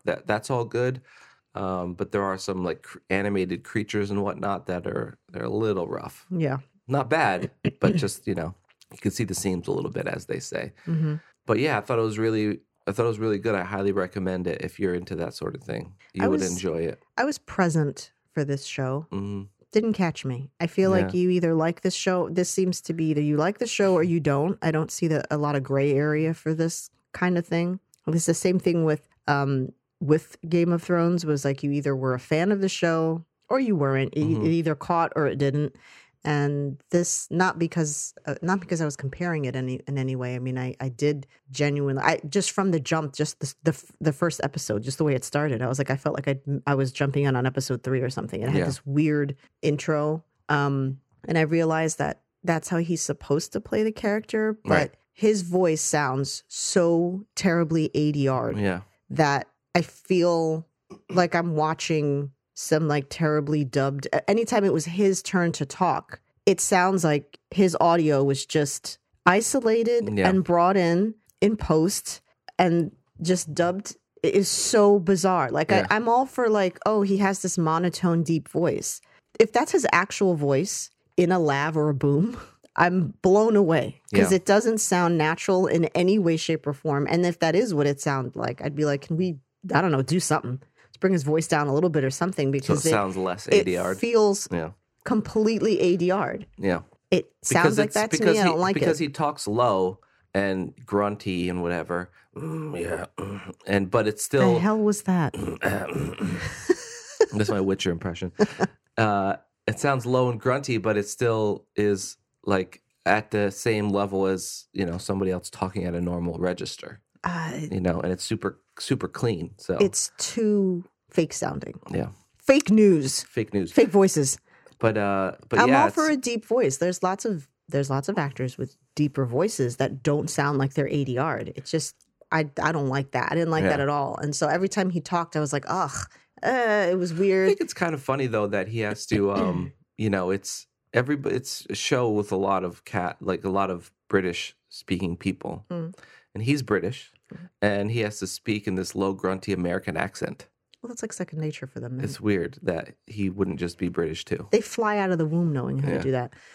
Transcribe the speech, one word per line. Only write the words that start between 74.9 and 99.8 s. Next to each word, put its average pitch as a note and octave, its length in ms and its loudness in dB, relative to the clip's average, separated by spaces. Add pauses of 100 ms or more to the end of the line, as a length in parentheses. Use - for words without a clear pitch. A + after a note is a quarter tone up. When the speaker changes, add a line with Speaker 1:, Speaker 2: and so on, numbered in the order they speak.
Speaker 2:
bizarre. F3+ 500 2
Like, D3+ 200 0
Speaker 1:
Yeah. F#3+ 200 4
Speaker 2:
I, G#3 60 4
I'm A3+ 120 0
all B3 180 4
for, B3 220 0
like, G3+ 380 2
oh, G#3+ 160 2
he G3 140 2
has G3 260 2
this F#3 160 -2
monotone, E3+ 640 2
deep D#3+ 260 0
voice. - 520 -2 (400)
If A3 120 6
that's C4+ 200 2
his D4 200 2
actual F#3 420 2
voice D3 560 0 (260)
in F3+ 160 4
a F#3 80 4
lav D3+ 360 2
or D3+ 120 2
a D3 60 2
boom, D3 420 2 (200)
<laughs> - 200 -16
I'm F3 460 2
blown G#3+ 340 6
away D#3+ 440 2 (120)
'cause G3 200 4
Speaker 1:
Yeah. F#3+ 40 6
Speaker 2:
it F3+ 100 0
doesn't A3 320 4
sound F3 400 2
natural E3 500 2
in E3+ 180 2
any F#3 320 2
way, E3+ 180 2
shape, D#3+ 300 -4
or D3 60 -2
form. C#3+ 380 -2
And F3 160 2
if E3+ 140 -2
that D#3+ 140 2
is G#3+ 180 2
what D3 140 2
it C#3 140 0
sounded C3+ 340 -2
like, A#2 280 -6
I'd C#3+ 120 -6
be D3+ 100 0
like, C#3+ 180 0
"Can D#3+ 140 -4
we, E3+ 220 -2 (340)
I D3 80 4
don't F3 120 2
know, C3+ 100 2
do D3+ 160 0
something?" C3 420 -2 (400)
Bring F#3+ 120 2
his E3+ 100 0
voice D#3 260 0
down D3 200 2
a C3+ 60 0
little D#3 160 4
bit D3 140 2
or C3+ 60 0
something E3 380 -2
Speaker 1:
So - 20 2
it - 20 0
Speaker 2:
because C#3+ 340 0
it, D#3+ 40 4
Speaker 1:
sounds G2 260 0
less F#2 320 -4
Speaker 2:
it - 60 4
Speaker 1:
A G2 100 6
D F2+ 140 0
R'd? F#2 200 -2
Speaker 2:
feels G#3+ 520 2
Speaker 1:
Yeah. E2 200 -4 (340)
Speaker 2:
completely A3 760 2
A F3+ 160 4
D F3 140 0
R'd. G3 360 -2 (120)
Speaker 1:
Yeah. F2+ 220 0 (300)
Speaker 2:
It - 220 0 (100)
sounds F3+ 340 4
Speaker 1:
Because - 20 0
Speaker 2:
like G#3+ 80 2
Speaker 1:
it's, - 80 -8
Speaker 2:
that G#3+ 180 0
to - 60 0
Speaker 1:
because G#3 160 4
Speaker 2:
me. G#3+ 60 4
I - 40 4
Speaker 1:
he, F3+ 60 6
Speaker 2:
don't D#3+ 100 0
like F#3+ 140 2
Speaker 1:
because D#3 260 2
Speaker 2:
it. D#3+ 40 0
Speaker 1:
he C#3+ 60 -4
talks D3 360 -4
low G#2 540 2 (340)